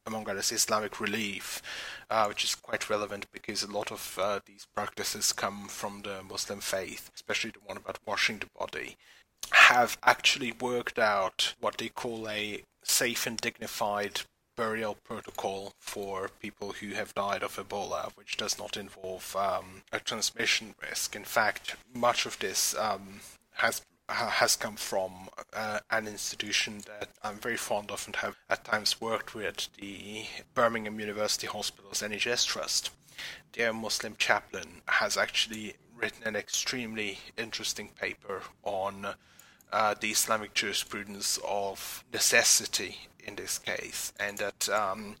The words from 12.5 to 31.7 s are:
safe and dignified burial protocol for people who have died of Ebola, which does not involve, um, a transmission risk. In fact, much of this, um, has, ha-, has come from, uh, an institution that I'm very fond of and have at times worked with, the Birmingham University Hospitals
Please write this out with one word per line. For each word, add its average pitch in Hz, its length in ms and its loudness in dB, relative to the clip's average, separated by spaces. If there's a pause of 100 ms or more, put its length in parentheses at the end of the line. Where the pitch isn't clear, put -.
safe - 420 2
and 113 120 -4
dignified 104 840 -2 (360)
burial 110 460 -2
protocol 101 760 -6
for 98 540 -6 (100)
people 101 320 -8
who 104 220 -8
have 98 180 -6
died 98 300 0
of - 140 -4
Ebola, 95 580 -4
which - 220 -8
does 104 200 -2
not - 180 -8
involve, 95 600 -8
um, 92 560 0
a 113 80 0
transmission - 840 0
risk. - 340 -4
In 104 80 -8
fact, - 520 2 (180)
much 120 320 4
of - 140 -6
this, - 360 2
um, 101 440 -2 (320)
has, - 320 2 (260)
ha-, 110 200 0
has - 260 6
come 107 200 -4
from, 95 540 -2 (240)
uh, 107 280 -2 (100)
an 110 160 2
institution 104 800 -2
that 104 220 -10 (120)
I'm 104 140 -4
very 113 200 -2
fond 104 360 -2
of - 160 -6
and 104 80 -8
have 107 200 -2 (140)
at - 160 0
times 107 340 2
worked 113 360 -2
with, 101 340 -4 (100)
the 101 460 -10 (300)
Birmingham 113 440 2
University 107 460 0
Hospitals 101 560 -4